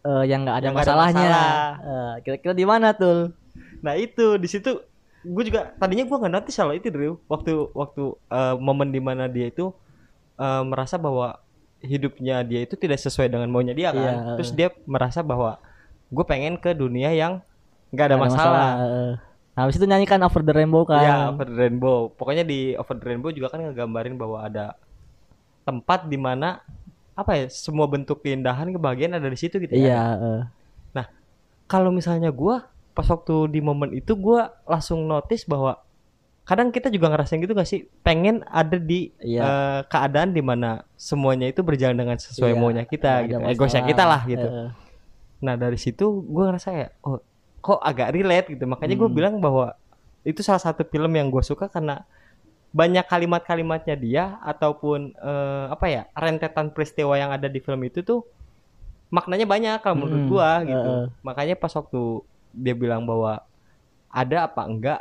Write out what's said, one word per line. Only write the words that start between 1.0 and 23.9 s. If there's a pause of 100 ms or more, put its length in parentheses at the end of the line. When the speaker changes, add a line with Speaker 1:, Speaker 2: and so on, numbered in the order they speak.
Speaker 2:
masalah. (160)
Speaker 1:
Eh, (100)
kira-kira
di
mana
tuh? (640)
Speaker 2:
Nah,
itu (100)
di
situ (480)
gue
juga
tadinya
gue
nggak
notice
kalau
itu
dulu
waktu, (180)
waktu, (280)
eh,
momen
di
mana
dia
itu, (680)
eh,
merasa
bahwa (400)
hidupnya
dia
itu
tidak
sesuai
dengan
maunya
dia
kan.
Speaker 1:
Iya, (200)
Speaker 2:
Terus
Speaker 1:
heeh.
Speaker 2:
dia (160)
merasa
bahwa (460)
gue
pengen
ke
dunia
yang (420)
nggak
ada
Speaker 1:
Nggak
ada
Speaker 2:
masalah.
Speaker 1:
masalah,
heeh. (380)
Nah,
habis
itu
nyanyi
kan
Over
the
Rainbow
kan.
Speaker 2:
Iya, (140)
Over
the
Rainbow. (140)
Pokoknya
di
Over
the
Rainbow
juga
kan
ngegambarin